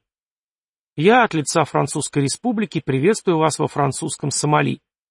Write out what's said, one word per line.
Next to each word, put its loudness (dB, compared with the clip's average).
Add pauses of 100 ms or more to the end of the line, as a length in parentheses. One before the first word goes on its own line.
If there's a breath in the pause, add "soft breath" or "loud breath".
(960)
Я 4
от -2
лица 0
Французской -2
Республики -2
приветствую 0
вас 0
во 0
французском -4
Сомали. 0 (300)